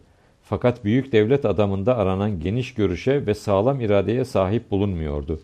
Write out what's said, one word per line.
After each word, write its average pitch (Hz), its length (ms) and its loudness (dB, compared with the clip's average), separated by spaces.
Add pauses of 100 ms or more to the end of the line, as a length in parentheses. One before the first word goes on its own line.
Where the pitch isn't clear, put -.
(420)
Fakat 120 420 -2
büyük 127 280 0
devlet 117 320 4
adamında 98 520 0
aranan 95 440 0
geniş 107 340 -4
görüşe 107 520 0
ve 104 80 0
sağlam 110 460 0
iradeye 104 440 2
sahip 104 460 -2
bulunmuyordu. 80 720 -2